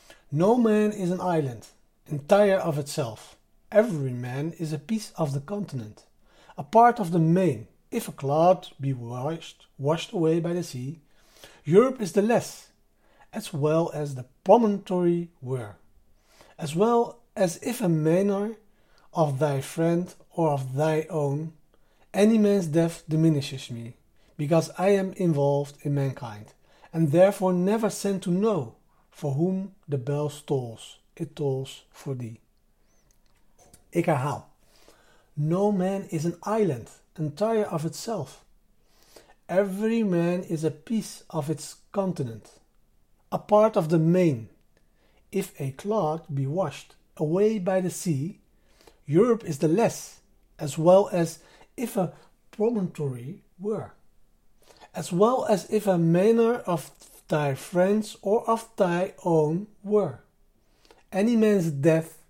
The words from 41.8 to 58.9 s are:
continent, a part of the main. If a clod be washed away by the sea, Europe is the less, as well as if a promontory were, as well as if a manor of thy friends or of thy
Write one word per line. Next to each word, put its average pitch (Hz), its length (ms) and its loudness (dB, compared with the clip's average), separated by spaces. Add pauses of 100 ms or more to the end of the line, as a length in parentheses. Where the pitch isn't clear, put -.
continent, 156 680 -6 (720)
a - 60 -4
part 214 400 4
of 160 120 0
the 170 100 4
main. 160 500 2 (800)
If - 280 -6
a 135 120 -6
clod 165 500 -4 (120)
be 135 140 -4
washed 156 480 -6 (220)
away 196 420 2
by 190 220 0
the 185 80 -2
sea, 160 500 -4 (640)
Europe 214 380 2
is 160 160 -8
the 170 80 2
less, 175 540 -2 (360)
as 151 200 -8
well 185 340 6
as 170 280 -2 (360)
if 233 220 -6
a 170 160 -2 (380)
promontory 170 920 -4 (160)
were, 196 340 -8 (1000)
as - 180 -10
well 214 380 2
as 202 200 0
if 208 180 0
a 185 100 4
manor 214 580 4 (100)
of 165 260 -4 (360)
thy 147 280 -2
friends 196 680 0
or 214 280 0
of 220 280 -2
thy 180 360 0 (100)